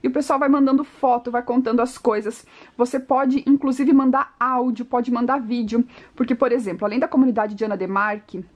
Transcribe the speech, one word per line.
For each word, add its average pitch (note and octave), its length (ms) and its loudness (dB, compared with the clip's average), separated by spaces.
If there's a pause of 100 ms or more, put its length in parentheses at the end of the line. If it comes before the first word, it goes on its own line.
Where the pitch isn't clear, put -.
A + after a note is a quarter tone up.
E B3+ 60 0
o - 20 0
pessoal C#4 280 -2
vai C#4+ 100 0
mandando C#4 360 4
foto, B3 460 -2
vai A#3+ 120 -2
contando A#3+ 380 0
as B3 160 -4
coisas. G#3+ 500 -4 (300)
Você B3 240 -2
pode, C4+ 460 0
inclusive, C#4 460 2
mandar C4+ 460 2
áudio, B3 460 -2
pode B3 260 -2
mandar A#3+ 280 0
vídeo. A#3 480 -2 (280)
Porque, B3 200 -2
por A#3+ 180 0
exemplo, G#3 320 -4
além G#3 140 -2
da D#4 100 0
comunidade A3+ 460 2
de G#3+ 100 -4
Ana G#3 120 -4
Demarque G3 680 -4 (120)